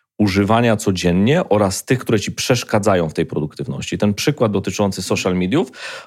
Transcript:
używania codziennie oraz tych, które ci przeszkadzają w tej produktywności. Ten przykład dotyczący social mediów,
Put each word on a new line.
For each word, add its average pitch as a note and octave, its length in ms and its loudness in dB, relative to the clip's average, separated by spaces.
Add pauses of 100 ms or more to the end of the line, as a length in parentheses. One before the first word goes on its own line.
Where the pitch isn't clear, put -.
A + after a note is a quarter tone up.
(180)
używania G#2 600 4
codziennie G2 720 2
oraz G2+ 360 0
tych, C3 140 2
które A2 200 0
ci - 120 -6
przeszkadzają G#2 760 0
w D2+ 40 -10
tej E2 120 -2
produktywności. D2 720 -6
Ten G#2 160 2
przykład C3 380 0
dotyczący G2 500 -2
social F#2 340 -2
mediów, G2 360 0 (360)